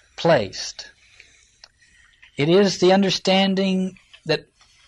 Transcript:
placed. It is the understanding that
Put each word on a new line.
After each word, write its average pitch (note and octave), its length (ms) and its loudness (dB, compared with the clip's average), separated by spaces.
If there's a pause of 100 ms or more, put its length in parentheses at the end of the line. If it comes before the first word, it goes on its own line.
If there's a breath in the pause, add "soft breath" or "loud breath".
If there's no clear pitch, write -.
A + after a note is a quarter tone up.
(160)
placed. - 760 -2 (1500 soft breath)
It C#3+ 120 0
is F#3 300 2
the F3+ 140 4
understanding F#3+ 1040 0 (300)
that D3+ 200 -4 (420)